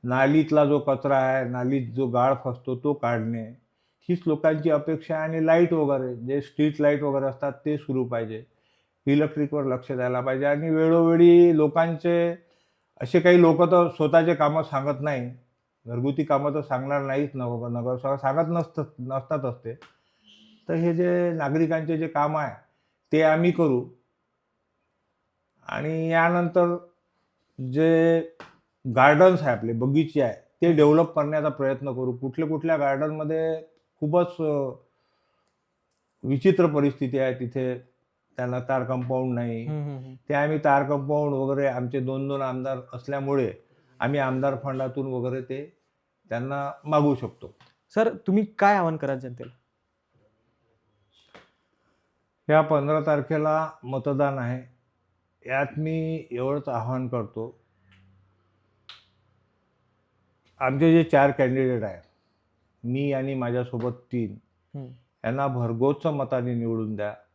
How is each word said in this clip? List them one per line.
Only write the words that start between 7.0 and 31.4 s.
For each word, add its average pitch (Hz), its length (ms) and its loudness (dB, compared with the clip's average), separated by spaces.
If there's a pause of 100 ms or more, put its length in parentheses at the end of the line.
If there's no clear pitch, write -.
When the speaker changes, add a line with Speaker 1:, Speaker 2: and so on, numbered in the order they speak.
Speaker 1:
वगैरे 139 240 -2
असतात 135 280 -4 (120)
ते 151 120 -2
सुरू 131 280 -4
पाहिजे, 113 380 -8 (600)
इलेक्ट्रिकवर 147 580 0
लक्ष 127 280 -4
द्यायला 123 300 -2
पाहिजे. 135 240 -2
आणि 147 240 0
वेळोवेळी 165 880 8
लोकांचे, 170 800 0 (680)
असे 139 180 2
काही 175 220 8
लोक 165 200 6
तर 175 260 4
स्वतःचे 165 480 2
कामं 151 280 0
सांगत 139 380 -4
नाही, 131 280 -4 (580)
घरगुती 135 360 -2
कामं 143 300 0
तर 151 80 -4
सांगणार 139 400 -4
नाहीत, 139 320 -4
नगर-, 120 380 -6
नगरसेवक 127 480 -4
सांगत 139 280 0
नसत-, 165 520 -6
नसतातच 131 680 -6
ते. 113 80 -10 (960)
तर 165 40 -2
हे 165 220 0
जे 175 360 0
नागरिकांचे 160 680 0
जे 160 100 -4
काम 151 300 -2
आहे 131 180 -6 (560)
ते 156 100 4
आम्ही 160 300 4
करू. 135 340 0 (1800)
आणि 160 440 -4
यानंतर 175 680 2 (960)
जे 165 480 4 (720)
गार्डन्स 151 460 6
आहे 139 100 0
आपले, 113 220 -2
बगीचे 139 480 0
आहे, 117 120 0
ते - 400 0
डेव्हलप 156 420 6
करण्याचा 151 340 0